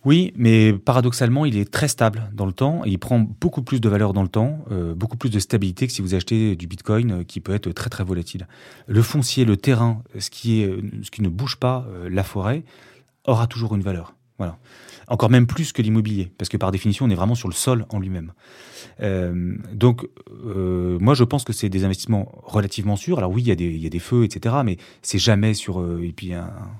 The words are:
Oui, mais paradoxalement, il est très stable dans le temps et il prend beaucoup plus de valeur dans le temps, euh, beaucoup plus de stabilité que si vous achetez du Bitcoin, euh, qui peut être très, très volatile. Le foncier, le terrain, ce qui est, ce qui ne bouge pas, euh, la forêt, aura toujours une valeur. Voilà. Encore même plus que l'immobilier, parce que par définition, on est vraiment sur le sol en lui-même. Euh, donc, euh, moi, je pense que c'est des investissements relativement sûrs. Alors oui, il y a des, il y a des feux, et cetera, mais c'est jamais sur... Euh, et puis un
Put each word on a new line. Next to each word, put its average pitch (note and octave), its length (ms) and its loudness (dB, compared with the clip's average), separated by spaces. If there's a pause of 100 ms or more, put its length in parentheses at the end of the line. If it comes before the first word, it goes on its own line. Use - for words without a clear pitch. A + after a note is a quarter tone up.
Oui, E3+ 300 4
mais A2 380 8
paradoxalement, B2 720 2
il A#2+ 120 0
est G2+ 140 -2
très - 160 0
stable A2 480 0
dans G#2 120 -2
le F#2 60 -2
temps D3 320 -2
et G#2+ 60 0
il F#2 80 0
prend A#2+ 220 2
beaucoup A2 420 -2
plus B2 180 -2
de A2+ 80 2
valeur G2+ 240 2
dans F#2+ 120 2
le F2 40 -2
temps, C#3+ 440 -2
euh, E2+ 240 -4
beaucoup A2+ 200 -6
plus A#2+ 140 -2
de G#2 80 0
stabilité G2 480 0
que A#2+ 60 -6
si - 100 -6
vous F#2+ 140 -2
achetez G#2+ 400 0
du E2+ 100 -10
Bitcoin, G#2+ 460 -2
euh, F2 100 -4
qui - 160 -10
peut F#2+ 160 -6
être G2+ 160 -4
très, - 180 -8
très A2 140 -6
volatile. F2+ 460 -6 (400)
Le A2 120 4
foncier, B2+ 440 2
le G#2+ 120 4
terrain, A#2 460 2 (160)
ce - 100 -8
qui A2+ 340 0
est, F#2+ 140 -2 (280)
ce - 80 -18
qui A2 100 -4
ne F#2+ 60 2
bouge G#2 260 -4
pas, B2+ 340 -2
euh, F2+ 220 -10
la F#2+ 140 0
forêt, G#2+ 400 -4 (600)
aura A#2 200 2
toujours A2+ 300 -4
une G2 60 0
valeur. F2+ 340 -6 (220)
Voilà. F2 200 -8 (480)
Encore B2 240 2
même B2 160 8
plus D3+ 260 -2
que A#2+ 100 0
l'immobilier, G#2+ 540 0
parce F2+ 120 -6
que - 80 -6
par F#2+ 160 0
définition, G2+ 320 0
on A#2+ 60 4
est G2 40 4
vraiment G2 200 2
sur A#2+ 140 -4
le A#2 60 -6
sol A#2+ 360 0
en G#2 100 -4
lui-même. F2+ 320 -8 (680)
Euh, F2+ 560 -2 (160)
donc, A#2+ 340 4 (400)
euh, F2+ 540 -2
moi, B2 140 6
je B2 80 4
pense C3+ 220 2
que - 80 -6
c'est G#2 160 -4
des F#2+ 160 0
investissements G2 480 -2 (100)
relativement G2+ 540 0
sûrs. E3+ 220 -2
Alors F#2 120 0
oui, A2 120 0
il A#2+ 60 2
y G#2+ 40 4
a F2 40 4
des, F2 100 -2
il D#2+ 160 -4
y D#2+ 40 -6
a D#2+ 40 -4
des F2 100 -4
feux, A#2+ 240 2
et G2+ 80 0
cetera, B2 320 -2
mais F#2 140 -2 (240)
c'est - 160 -4
jamais G#2+ 360 4
sur... F#2 260 -6
Euh, E2+ 220 -4
et E2+ 100 -6
puis F2+ 200 -10
un F2 180 -10 (300)